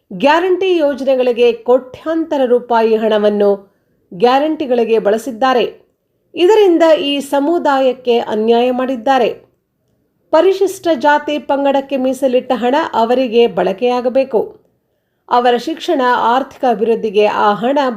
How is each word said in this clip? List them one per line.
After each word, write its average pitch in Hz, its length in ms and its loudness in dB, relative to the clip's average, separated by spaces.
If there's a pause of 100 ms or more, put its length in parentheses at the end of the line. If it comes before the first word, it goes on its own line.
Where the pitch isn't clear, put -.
(120)
ಗ್ಯಾರಂಟಿ 349 680 0
ಯೋಜನೆಗಳಿಗೆ 254 720 0
ಕೋಟ್ಯಾಂತರ 277 960 -2
ರೂಪಾಯಿ 233 500 2
ಹಣವನ್ನು 208 540 0 (640)
ಗ್ಯಾರಂಟಿಗಳಿಗೆ 240 840 0
ಬಳಸಿದ್ದಾರೆ. 226 680 0 (720)
ಇದರಿಂದ 359 480 4 (260)
ಈ 285 100 -2
ಸಮುದಾಯಕ್ಕೆ 269 1000 0
ಅನ್ಯಾಯ 233 520 0
ಮಾಡಿದ್ದಾರೆ. 254 580 -2 (1040)
ಪರಿಶಿಷ್ಟ 370 600 0
ಜಾತಿ 294 400 0 (140)
ಪಂಗಡಕ್ಕೆ 277 480 -2
ಮೀಸಲಿಟ್ಟ 254 580 -2
ಹಣ 247 200 -2 (260)
ಅವರಿಗೆ 233 460 2
ಬಳಕೆಯಾಗಬೇಕು. 240 920 -2 (880)
ಅವರ 240 280 2
ಶಿಕ್ಷಣ, 302 440 -4 (340)
ಆರ್ಥಿಕ 262 340 -4
ಅಭಿವೃದ್ಧಿಗೆ 208 560 0 (200)
ಆ 208 80 2
ಹಣ 240 260 -2 (180)